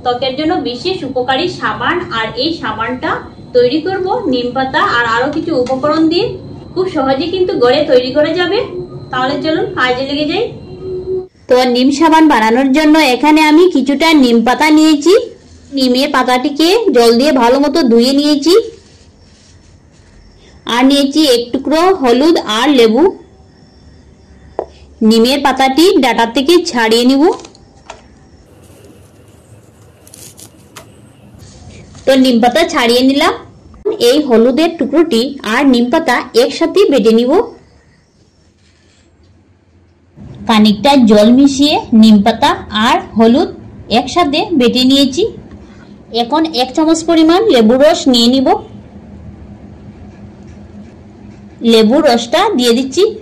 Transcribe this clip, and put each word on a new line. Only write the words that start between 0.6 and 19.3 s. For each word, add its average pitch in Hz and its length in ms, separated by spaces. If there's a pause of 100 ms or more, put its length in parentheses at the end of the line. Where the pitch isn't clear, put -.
বিশেষ 370 280 (120)
উপকারী 262 360 (140)
সাবান। 247 380 (220)
আর 220 80 (160)
এই 320 60 (120)
সাবানটা 247 500 (440)
তৈরি 247 300
করব 370 220 (260)
নিম 240 220
পাতা 262 260 (160)
আর 240 80 (100)
আরো 254 200
কিছু 320 160 (120)
উপকরণ 294 380 (100)
দিয়ে। 370 140 (480)
খুব 370 120 (100)
সহজে 269 380
কিন্তু 359 180 (120)
ঘরে 254 160 (120)
তৈরি 254 260
করা 302 220
যাবে। 359 200 (520)
তাহলে 294 320
চলুন 330 220 (120)
কাজে 247 320
লেগে 294 220
যাই। 392 120 (1040)
তো 247 60 (200)
নিম 254 220
সাবান 320 260 (100)
বানানোর 233 440
জন্য 302 180 (200)
এখানে 302 240 (120)
আমি 311 120 (120)
কিছুটা 277 320 (160)
নিম 233 140 (100)
পাতা 254 200 (100)
নিয়েছি। 311 360 (640)
নিমের 254 380
পাতাটিকে 262 540 (260)
জল 233 240
দিয়ে 294 120 (100)
ভালো 247 220
মতো 294 160 (120)
ধুয়ে 233 280
নিয়েছি। 294 340 (2250)